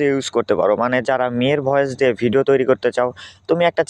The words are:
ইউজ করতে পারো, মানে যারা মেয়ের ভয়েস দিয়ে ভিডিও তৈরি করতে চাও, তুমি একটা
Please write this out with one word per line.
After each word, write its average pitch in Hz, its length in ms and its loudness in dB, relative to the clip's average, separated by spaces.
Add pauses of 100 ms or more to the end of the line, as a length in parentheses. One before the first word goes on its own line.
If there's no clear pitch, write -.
ইউজ 139 180 -2 (100)
করতে 110 240 0
পারো, 98 120 2 (100)
মানে 123 140 0 (120)
যারা 127 180 0 (140)
মেয়ের 143 280 0
ভয়েস 139 300 0
দিয়ে 131 140 2 (100)
ভিডিও 123 280 2
তৈরি 131 200 2
করতে 120 260 0
চাও, 123 120 0 (400)
তুমি 170 220 0
একটা 165 200 -2